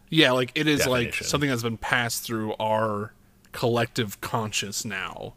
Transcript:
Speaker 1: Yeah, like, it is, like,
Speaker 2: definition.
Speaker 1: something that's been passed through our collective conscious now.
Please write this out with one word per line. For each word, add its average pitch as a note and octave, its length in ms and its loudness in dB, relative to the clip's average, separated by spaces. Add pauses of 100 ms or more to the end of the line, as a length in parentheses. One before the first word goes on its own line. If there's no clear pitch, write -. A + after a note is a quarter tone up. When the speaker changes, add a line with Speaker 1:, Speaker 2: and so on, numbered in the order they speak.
Speaker 1:
Yeah, D#3 240 6
like, B2+ 220 2
it D3+ 120 2
is, D3 200 4
like, B2+ 220 2
Speaker 2:
definition. - 180 -6
Speaker 1:
something C#3+ 240 2
that's A#2 120 0
been A2+ 140 -2
passed A#2+ 480 -2
through A2 340 -4
our A2 540 0 (400)
collective A#2 720 0
conscious G#2+ 640 -4
now. G2+ 500 -8